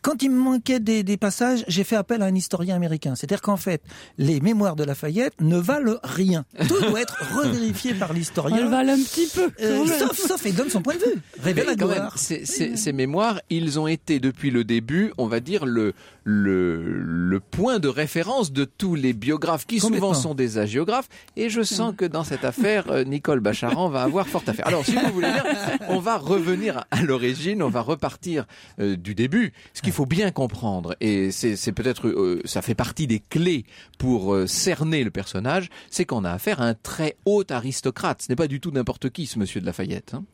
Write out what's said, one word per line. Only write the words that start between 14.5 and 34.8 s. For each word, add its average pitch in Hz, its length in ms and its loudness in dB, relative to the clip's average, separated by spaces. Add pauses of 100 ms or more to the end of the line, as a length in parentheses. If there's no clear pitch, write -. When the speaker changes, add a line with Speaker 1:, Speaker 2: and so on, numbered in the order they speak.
Speaker 3:
le 120 140 2
début, 120 540 0
on 127 80 0
va 117 140 0
dire, 156 260 -2
le, 113 260 2 (300)
le, 92 600 2 (200)
le 87 360 0
point 214 420 0
de 143 80 0
référence 165 640 -2
de 135 140 0
tous 180 300 -2
les 131 180 2
biographes, 151 540 0
qui 226 120 0
souvent 208 120 2
Speaker 1:
Complètement. 277 240 2
Speaker 3:
sont 175 200 -2
des 120 220 0
hagiographes, 139 540 0 (260)
et 226 140 -2
je 226 100 0
sens 220 340 0
que 196 120 -2
dans 160 180 -2
cette 139 220 -4
affaire, 202 440 0
euh, 131 140 2
Nicole 139 360 0
Bacharan 107 500 0
va 131 140 0
avoir 165 220 0
fort - 200 -4
à 110 80 -2
faire. - 120 -4
Alors, 160 200 0
si 240 60 2
vous 240 200 2
voulez 185 180 0
bien, - 140 0 (460)
on 185 80 2
va 214 180 0
revenir 175 720 0
à 117 120 2
l'origine, 135 580 0
on 139 100 2
va 120 100 0
repartir, 151 680 -4 (320)
euh, 101 180 0
du 92 200 -8
début. 143 360 0 (220)
Ce - 80 -12
qu'il - 100 0
faut 143 140 0
bien 180 240 0
comprendre, 101 680 -4
et 98 320 2
c'est, 107 240 0
c'est 104 160 -4
peut-être, 120 340 -2
euh, 90 380 2
ça - 180 -4
fait 117 140 -2
partie - 320 -2
des 113 100 2
clés 160 460 0 (340)
pour, 113 340 2
euh, 95 140 2
cerner 156 560 0